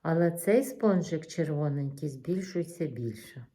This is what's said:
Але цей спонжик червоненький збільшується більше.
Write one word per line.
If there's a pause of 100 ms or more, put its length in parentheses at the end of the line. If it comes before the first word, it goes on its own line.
Але
цей
спонжик
червоненький
збільшується
більше.